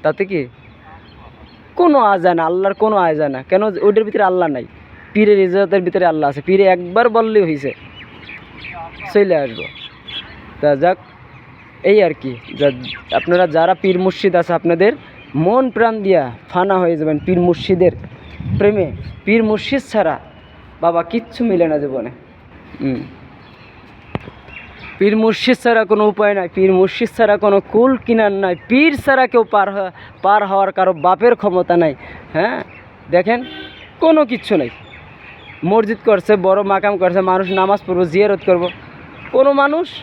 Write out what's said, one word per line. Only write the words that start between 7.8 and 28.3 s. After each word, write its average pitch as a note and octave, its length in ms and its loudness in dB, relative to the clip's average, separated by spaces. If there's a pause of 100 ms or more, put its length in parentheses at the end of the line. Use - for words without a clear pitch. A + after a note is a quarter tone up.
চলে G3 220 2
আসবো। B2 280 -6 (1000)
তা D3 140 2
যাক, F3 220 0 (840)
এই G3+ 200 4
আর E3 80 2 (100)
কি। B2+ 140 -8 (220)
যা-, B2+ 580 -4
আপনারা F3 320 2
যারা E3 260 2
পীর F#3 260 0
মুর্শিদ F#3 360 -2
আছে, F3 180 0
আপনাদের E3+ 400 2 (420)
মন A3+ 340 2
প্রাণ A3 340 -2
দিয়া D#3+ 280 2 (180)
ফানা F#3 300 0
হয়ে E3+ 180 0
যাবেন D3+ 220 -2
পীর F3+ 200 -2
মুর্শিদের F3 520 2 (680)
প্রেমে। G3 340 0 (340)
পীর A3+ 180 2
মুর্শিদ G#3+ 360 -2
ছাড়া F3+ 400 -2 (640)
বাবা E3+ 220 0
কিচ্ছু A#3 420 -6
মিলে F3 220 2
না D3+ 120 0
জীবনে। C3 300 -6 (720)
হুম। C3 220 -4 (1900)
পীর G#3 200 2
মুর্শিদ A3+ 400 0
ছাড়া A3+ 280 2
কোনো G#3 220 2
উপায় G#3 260 0
নাই, F#3 220 -4
পীর F#3+ 180 4
মুর্শিদ F#3+ 440 0
ছাড়া G#3 200 2
কোনো G3+ 240 2 (100)
কুল B3 260 2
কিনার A3 340 0